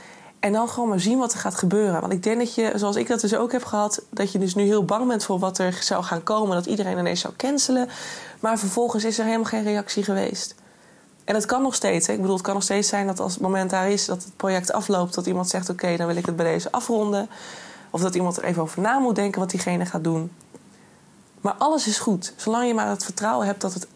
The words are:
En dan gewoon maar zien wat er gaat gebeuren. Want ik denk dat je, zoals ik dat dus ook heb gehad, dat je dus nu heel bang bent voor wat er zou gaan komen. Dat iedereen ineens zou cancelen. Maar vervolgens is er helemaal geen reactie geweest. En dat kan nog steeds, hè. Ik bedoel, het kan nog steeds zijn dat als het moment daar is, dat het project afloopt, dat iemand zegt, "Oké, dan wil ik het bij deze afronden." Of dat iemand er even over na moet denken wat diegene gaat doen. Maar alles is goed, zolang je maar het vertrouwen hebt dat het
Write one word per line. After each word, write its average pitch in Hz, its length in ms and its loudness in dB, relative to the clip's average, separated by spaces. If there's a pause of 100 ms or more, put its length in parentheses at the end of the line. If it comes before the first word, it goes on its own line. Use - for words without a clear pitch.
(400)
En 202 140 0
dan 233 160 2
gewoon 233 200 -2
maar 190 100 2
zien 220 180 2
wat 240 160 0
er - 60 -4
gaat 190 160 -4
gebeuren. 190 460 2
Want 190 120 -2
ik 185 100 -2
denk 220 140 2
dat 240 180 -2
je, 220 200 2
zoals 202 200 0
ik 233 120 0
dat 233 140 0
dus 208 140 2
ook 240 160 0
heb 247 120 -2
gehad, 208 460 -2
dat 196 220 -2
je 196 80 0
dus 185 160 0
nu 202 80 4
heel 202 220 4
bang 220 220 0
bent 226 160 0
voor 185 160 0
wat 190 180 -2
er 180 160 2
zou 180 300 0
gaan 175 200 -4
komen. 214 320 2
Dat 175 100 0
iedereen 185 320 0
ineens 175 220 0
zou - 180 -6
cancelen. 254 520 2 (500)
Maar 220 200 2
vervolgens 214 440 0
is 226 160 0
er 220 60 0
helemaal 226 200 2
geen 220 180 -2
reactie 208 400 0
geweest. 196 520 -2 (680)
En - 80 0
dat 208 120 2
kan 254 160 0
nog 262 140 0
steeds, 190 320 2
hè. 202 60 0
Ik 214 60 -2
bedoel, 190 160 2
het 180 100 -4
kan 196 80 0
nog 196 100 0
steeds 202 260 0
zijn 202 180 0
dat 190 120 -2
als 185 140 -2
het - 80 -6
moment 190 280 2
daar 190 200 2
is, 202 160 2
dat 180 180 -4
het - 120 -16
project 185 360 0
afloopt, 185 440 0
dat 180 100 -2
iemand 180 240 0
zegt, 185 200 -2
"Oké, 175 280 0
dan 170 100 0
wil 170 80 0
ik 175 100 -2
het 170 100 -2
bij 170 100 2
deze 170 260 0
afronden." 214 580 0 (600)
Of 165 120 -4
dat 180 140 0
iemand 180 220 0
er - 60 -4
even 170 180 0
over 160 200 -4
na 233 180 2
moet 247 160 2
denken 202 240 0
wat 185 100 0
diegene 180 360 0
gaat 175 180 -4
doen. 165 280 0 (1120)
Maar 202 120 0
alles 294 340 2
is 214 100 0
goed, 185 380 -2
zolang 233 320 0
je 240 60 2
maar 214 160 2
het 196 140 -2
vertrouwen 214 420 0
hebt 196 160 -2
dat 185 120 -2
het 185 220 -10